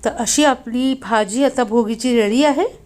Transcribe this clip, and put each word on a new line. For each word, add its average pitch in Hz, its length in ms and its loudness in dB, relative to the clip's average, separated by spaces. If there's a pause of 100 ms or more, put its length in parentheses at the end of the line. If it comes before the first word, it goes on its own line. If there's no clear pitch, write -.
तर - 40 0
अशी 233 340 -2
आपली 254 500 0
भाजी 220 500 -2
आता 262 200 0
भोगीची 226 520 0
रेडी 226 280 2
आहे. 294 220 2 (200)